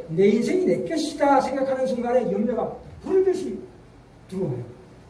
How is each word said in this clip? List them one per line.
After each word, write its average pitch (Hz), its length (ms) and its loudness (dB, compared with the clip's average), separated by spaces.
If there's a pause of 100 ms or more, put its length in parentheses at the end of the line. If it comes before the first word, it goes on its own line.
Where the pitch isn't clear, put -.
"내 180 200 4
인생이 - 380 2
내 - 220 0
것이다" 285 520 2
생각하는 262 460 -2
순간에 240 440 0
염려가 214 420 -2 (300)
불듯이 381 560 0 (720)
들어와요. 151 320 -4 (480)